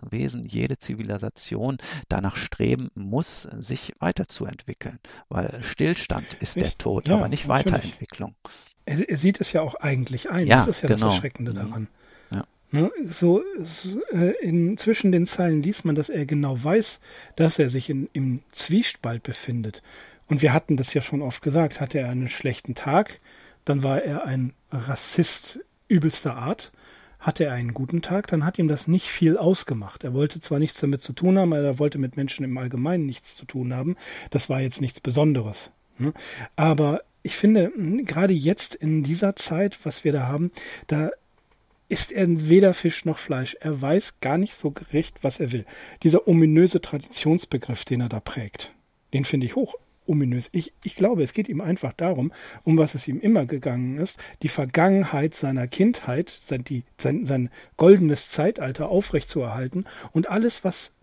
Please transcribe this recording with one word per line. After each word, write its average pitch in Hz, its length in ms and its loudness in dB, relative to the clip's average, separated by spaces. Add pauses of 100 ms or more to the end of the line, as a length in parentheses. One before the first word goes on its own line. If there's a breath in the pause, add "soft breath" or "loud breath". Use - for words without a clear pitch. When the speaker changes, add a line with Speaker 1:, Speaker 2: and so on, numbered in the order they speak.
Speaker 1:
Wesen, 120 420 -6
jede 117 340 -4
Zivilisation 110 1000 -6 (300 loud breath)
danach 98 280 -2
streben 127 580 -2
muss, 107 480 -6
sich - 580 -12
weiterzuentwickeln, - 1000 -6 (300 loud breath)
weil - 340 -4
Stillstand - 720 -4
ist - 220 -10
der 180 80 0
Speaker 2:
Richtig, - 140 -4
Speaker 1:
Tod, - 300 -2
Speaker 2:
ja, 185 60 4
Speaker 1:
aber 202 140 2
nicht 143 180 -4
Speaker 2:
natürlich. 147 280 2
Speaker 1:
Weiterentwicklung. - 600 -8 (500 loud breath)
Speaker 2:
Er, 151 240 -2
er 160 80 -2
sieht 180 240 2
es - 120 -4
ja 160 100 2
auch 143 140 -6
eigentlich 131 540 -4
ein. 170 160 0
Speaker 1:
Ja, 120 100 10
Speaker 2:
Das 127 120 6
ist - 140 -2
ja 139 60 2
das 110 120 4
Speaker 1:
genau. 110 120 4
Speaker 2:
Erschreckende 117 400 -2
Speaker 1:
Mhm. 98 40 -6
Speaker 2:
daran. 107 320 -6 (440 soft breath)
Speaker 1:
Ja. 101 120 -6 (280)
Speaker 2:
Ne? 151 180 2 (160)
So, 175 360 4 (200)
so, 185 380 -8 (120)
äh, 175 200 2 (100)
in, 175 340 2
zwischen 214 360 2
den 175 140 4
Zeilen 160 360 2
liest 190 220 -4
man, 156 100 2
dass 151 140 0
er 160 180 -2
genau 139 360 0
weiß, 196 380 0 (360 loud breath)
dass 160 240 4
er 139 80 4
sich 127 220 -2
in, 139 220 -4
im 131 380 -2
Zwiespalt - 720 -2
befindet. 117 600 -6 (460 loud breath)
Und 143 140 2
wir 139 100 6
hatten 156 240 2
das 127 160 -4
ja 139 80 2
schon 143 220 -4
oft 127 200 -6
gesagt, 151 380 2
hatte 143 200 -2
er 123 100 -4
einen 127 180 -2
schlechten - 460 -6
Tag, - 460 0 (440 soft breath)
dann 143 200 2
war 135 180 2
er 147 220 -4
ein 131 300 -4 (420)
Rassist - 640 -4 (280)
übelster 156 480 2
Art. 131 360 -6 (460 soft breath)
Hatte - 280 -2
er 131 80 -4
einen 120 200 -4
guten 131 280 -4
Tag, 190 260 -2
dann 156 160 0
hat 180 140 -2
ihm 165 100 4
das 147 180 -2
nicht 175 220 2
viel 165 280 4
ausgemacht. 147 680 -2
Er 127 100 -4
wollte 147 260 0
zwar 143 200 -2
nichts - 200 0
damit 139 220 0
zu - 100 -12
tun 185 260 4
haben, 175 140 4
aber 147 100 0
er 135 180 0
wollte 147 180 0
mit 131 180 -4
Menschen 139 280 -4
im 127 120 -4
Allgemeinen 131 500 -2
nichts - 280 -10
zu - 120 -20
tun 123 280 -4
haben. 143 220 -2 (340 loud breath)
Das - 180 -2
war 131 120 -2
jetzt 131 200 -4
nichts 131 200 -4
Besonderes, 127 720 0 (280)
ne? 139 140 -2 (420 loud breath)
Aber 151 480 4 (200)
ich - 140 -6
finde, 208 400 6
m, 208 280 0
gerade 190 300 2
jetzt 160 420 0
in 156 260 2
dieser 185 320 0
Zeit, 196 500 -2
was - 200 -8
wir 147 80 4
da 135 160 0
haben, 156 240 -2 (340 loud breath)
da 156 240 0 (800)
ist - 240 -2
er 190 160 2
weder 170 460 8
Fisch - 300 -2
noch 156 140 -2
Fleisch. 131 420 -6
Er 151 200 -4
weiß 151 400 0
gar 139 180 0
nicht 202 160 -2
so 147 180 -4 (200)
recht, - 300 0
was - 180 -2
er 131 120 -2
will. 117 120 -4 (400 loud breath)
Dieser 165 240 6
ominöse 165 520 6
Traditionsbegriff, - 1040 -2
den 123 180 -2
er 117 60 -2
da 110 120 -4
prägt, - 520 -10 (420)
den 135 100 0
finde 131 220 0
ich 110 100 -8
hoch 262 180 0 (340)
ominös. 127 440 2
Ich, 170 200 -4 (120)
ich - 100 -6
glaube, 190 300 2
es - 80 -4
geht 208 160 -2
ihm 170 120 -4
einfach 165 320 -4
darum, 165 380 -2 (320 loud breath)
um 160 160 6
was 151 160 4
es 139 140 -8
ihm 135 100 -4
immer 202 260 4
gegangen 127 540 -4
ist, 175 180 -6 (260 loud breath)
die 151 60 -2
Vergangenheit 160 840 2
seiner 131 320 -2
Kindheit, 180 640 0
sein, - 320 -6
die, 127 220 -6 (120)
sein, 143 300 -2
sein 127 240 0 (260 loud breath)
goldenes 170 540 6
Zeitalter 151 580 -2
aufrechtzuerhalten 131 960 -2 (280 loud breath)
und 170 180 0
alles, 226 320 0
was - 300 -6 (100)